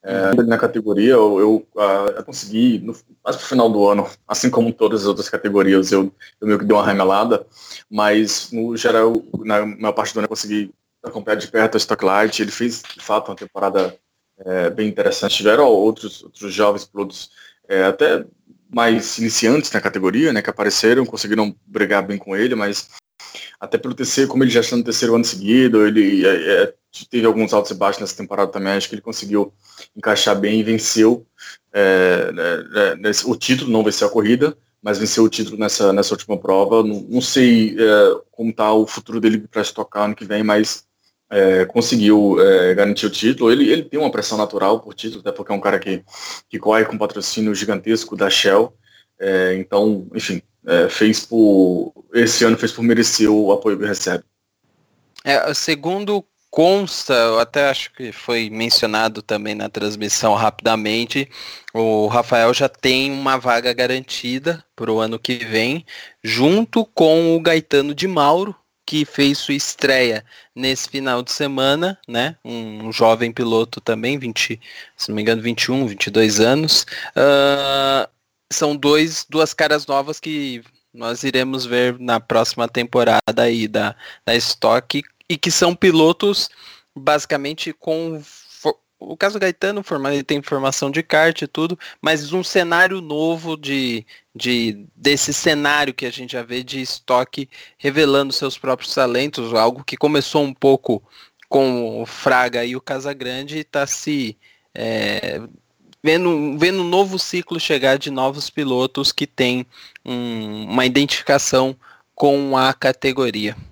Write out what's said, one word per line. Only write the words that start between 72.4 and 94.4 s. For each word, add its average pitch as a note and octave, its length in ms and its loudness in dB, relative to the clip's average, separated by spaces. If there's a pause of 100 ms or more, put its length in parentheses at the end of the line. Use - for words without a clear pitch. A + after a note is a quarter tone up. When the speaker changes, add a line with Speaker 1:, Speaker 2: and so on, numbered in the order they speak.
Speaker 2:
Um, A2+ 420 -12
um A2+ 40 -8
jovem A2+ 400 2
piloto A2+ 500 -2
também, A#2+ 380 -4
vinte, A#2 420 -6 (340)
se - 140 -10
não G#2+ 60 -6
me G#2+ 80 -4
engano, A2+ 180 0
vinte A#2 220 -4
e B2 80 -2
um, C3 160 0
vinte G2+ 200 -4
e G#2 40 -6
dois G#2+ 280 4
anos. C#3+ 460 2 (300)
Ah, C#3 920 2 (440)
são D3 240 -2
dois, D3+ 520 0
duas D#3 280 0
caras D3+ 320 0
novas C#3 320 -4
que C#3 420 -8 (320)
nós A#2+ 300 -8
iremos C3 420 -2
ver B2 320 0
na B2 220 -2
próxima A#2 480 -2
temporada A#2 720 0
aí A#2 260 0
da, G#2 280 -4 (280)
da A#2 120 0
Stock, A#2+ 640 0 (280)
e D#3+ 80 -4
que - 120 -4
são F3 240 2
pilotos E3+ 760 2 (440)
basicamente D3 800 -4
com D#3+ 480 -6
fo-, - 560 -8 (220)
o - 180 -14
caso G3+ 220 -2
do - 20 -2
Gaetano, G3 400 -4
forma-, C#3+ 320 -4
ele C#3+ 100 -2
tem C#3+ 180 -4
formação C#3 500 -4
de D#3 100 -2
kart D#3+ 400 2
e C#3 60 -8
tudo, E3+ 320 -4 (220)
mas D3+ 320 -2
um F#3 100 -2
cenário F3+ 580 2
novo D#3+ 560 -4
de, C3+ 480 -4 (300)
de, A#2 580 -4